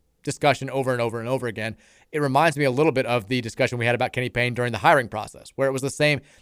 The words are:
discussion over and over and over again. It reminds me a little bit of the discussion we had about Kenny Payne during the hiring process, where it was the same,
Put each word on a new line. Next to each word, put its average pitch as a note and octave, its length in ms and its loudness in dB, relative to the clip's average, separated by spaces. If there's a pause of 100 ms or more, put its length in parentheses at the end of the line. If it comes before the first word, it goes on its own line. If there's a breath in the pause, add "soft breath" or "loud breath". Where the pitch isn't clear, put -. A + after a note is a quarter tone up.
(220)
discussion C#3 480 0
over C3 220 -2
and A#2+ 100 0
over A#2 180 -2
and A2+ 80 -8
over B2+ 200 -2
again. G#2+ 280 -6 (360 soft breath)
It D#3 100 -2
reminds C#3+ 360 2
me D3 80 2
a C3 60 2
little D3+ 200 2
bit B2+ 160 0
of A#2+ 200 -2
the B2 140 0
discussion A#2+ 380 -2
we A#2 80 -2
had A#2+ 80 2
about B2 180 -2
Kenny B2+ 160 -4
Payne A#2+ 240 -2
during A#2+ 180 -2
the A2 60 -4
hiring C3+ 320 4
process, - 460 -10
where C3+ 120 0
it C3+ 40 0
was C3 100 -4
the C#3 80 -2
same, D3 320 0 (200 soft breath)